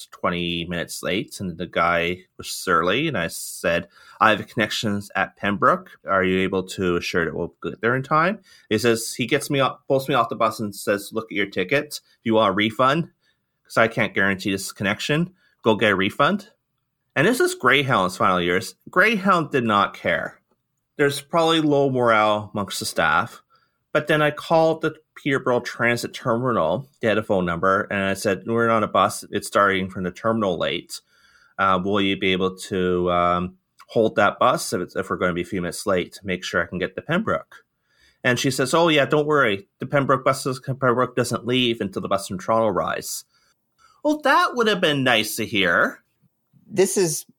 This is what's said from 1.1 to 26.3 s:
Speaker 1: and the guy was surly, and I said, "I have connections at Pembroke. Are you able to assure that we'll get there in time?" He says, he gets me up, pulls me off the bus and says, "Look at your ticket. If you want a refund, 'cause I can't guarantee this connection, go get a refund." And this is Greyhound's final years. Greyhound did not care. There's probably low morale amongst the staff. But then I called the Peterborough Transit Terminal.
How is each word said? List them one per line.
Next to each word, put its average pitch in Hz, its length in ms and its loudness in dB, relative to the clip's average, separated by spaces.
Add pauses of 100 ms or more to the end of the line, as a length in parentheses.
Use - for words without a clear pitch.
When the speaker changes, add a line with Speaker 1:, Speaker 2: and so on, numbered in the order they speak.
Speaker 1:
and 87 180 -8
the 90 80 -6
guy 85 540 0 (180)
was - 100 -14
surly, 92 600 0
and 131 100 -4
I 85 100 -2
said, - 600 -4 (340)
"I 110 80 6
have 90 180 0
connections 104 680 -4
at 95 200 -2
Pembroke. 104 720 -2
Are 95 180 0
you 92 180 2
able 95 220 -2
to 90 320 -2
assure 85 300 -2
that 76 80 -6
we'll 82 300 -8
get - 180 -10
there 120 140 0
in 131 80 -4
time?" 165 360 0 (300)
He 107 80 2
says, 113 380 0
he 127 100 -2
gets 139 240 -2
me 143 100 0
up, - 280 -2
pulls 135 200 0
me 151 60 -2
off 120 160 2
the 113 60 -6
bus 110 240 0
and 101 160 -6
says, 104 360 -4
"Look 110 200 -6
at 87 40 -8
your 98 120 -2
ticket. 139 560 -4
If - 200 -20
you 113 120 2
want 107 160 4
a - 20 0
refund, 127 560 0 (540)
'cause - 140 -6
I 113 100 6
can't 110 260 -2
guarantee 98 380 0
this 95 200 -4
connection, 147 600 -2 (300)
go 110 120 4
get 104 180 2
a - 20 2
refund." 143 560 0 (640)
And 139 100 2
this 254 140 2
is 359 160 0
Greyhound's 123 600 2
final 92 260 2
years. 87 340 -2 (160)
Greyhound 185 580 2
did 131 140 0
not 101 320 0
care. - 440 -4 (580)
There's 139 220 0
probably 165 420 2
low 143 280 2
morale 107 640 2
amongst 101 260 -6
the 110 60 -6
staff. 82 540 0 (520)
But 151 160 0
then 151 160 2
I 147 80 2
called 160 500 2
the 156 140 -2 (180)
Peterborough 131 460 0
Transit 117 560 -2
Terminal. 117 720 0 (100)